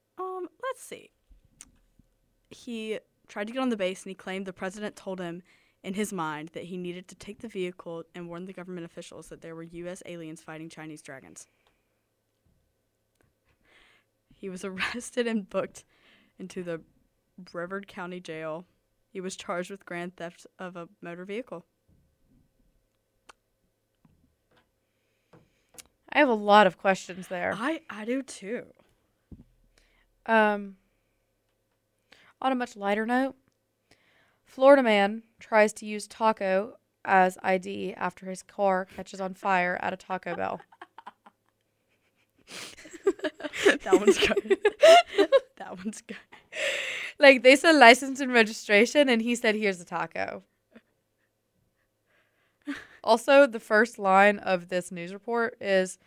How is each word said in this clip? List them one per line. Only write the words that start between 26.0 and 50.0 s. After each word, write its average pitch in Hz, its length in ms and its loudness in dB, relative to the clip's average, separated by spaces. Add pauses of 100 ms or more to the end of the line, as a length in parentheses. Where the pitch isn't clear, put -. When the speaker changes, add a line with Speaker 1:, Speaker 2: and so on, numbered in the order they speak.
Speaker 2:
I - 80 0
have 294 100 4
a 233 40 2
lot 208 340 6
of 175 100 -4
questions 190 500 -4
there. 180 280 -4
Speaker 1:
I, 277 340 -6
I 214 160 -14
do 254 160 -4
too. 220 440 -14 (1600)
Speaker 2:
Um, 208 500 0 (1700)
on 262 100 0
a 262 40 -2
much 247 200 -8
lighter 208 300 -2
note, 254 300 0 (1120)
Florida 269 380 6
man 214 400 2 (160)
tries 214 340 4
to - 120 -18
use 208 220 -10
taco 208 720 -2 (280)
as 185 360 4
I 190 160 0
D 196 380 -8
after 185 340 -10
his 185 140 -12
car 190 420 -2
catches 190 360 -14
on 190 140 -8
fire 180 460 -2
at - 120 -4
a 185 40 -12
Taco 180 380 -10
Bell. 190 300 -6
<laughs> - 40 -20 (3250)
Speaker 1:
That 381 160 2
one's 330 180 4
good. 370 460 0
<laughs> 640 680 6 (280)
That - 200 -14
one's 196 240 -10
good. - 160 -16 (1000)
Speaker 2:
Like, 269 240 8
they 262 120 12
said 330 180 6
license 262 460 8
and 262 140 -4
registration, 226 720 4
and 233 140 2
he 240 140 -2
said, 226 200 0
"Here's 202 240 -2
a 175 60 -18
taco." 185 580 -8 (2500)